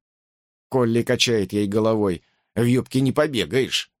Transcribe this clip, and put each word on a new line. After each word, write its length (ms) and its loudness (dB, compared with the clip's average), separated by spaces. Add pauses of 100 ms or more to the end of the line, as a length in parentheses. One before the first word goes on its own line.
(680)
Колли 340 2
качает 500 0
ей 140 0
головой. 560 0 (320)
«В 80 0
юбке 380 0
не 100 2
побегаешь!» 880 -2